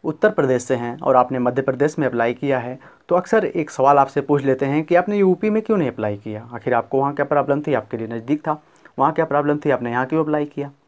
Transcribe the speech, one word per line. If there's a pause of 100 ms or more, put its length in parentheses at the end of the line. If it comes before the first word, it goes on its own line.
उत्तर
प्रदेश
से
हैं
और
आपने
मध्य
प्रदेश
में
अप्लाई
किया
है, (320)
तो
अक्सर
एक
सवाल
आपसे
पूछ
लेते
हैं
कि
आपने
यूपी
में
क्यों
नहीं
अप्लाई
किया,
आखिर
आपको
वहाँ
क्या
प्रॉब्लम
थी,
आपके
लिए
नज़दीक
था, (380)
वहाँ
क्या
प्रॉब्लम
थी,
आपने
यहाँ
क्यों
अप्लाई
किया? (160)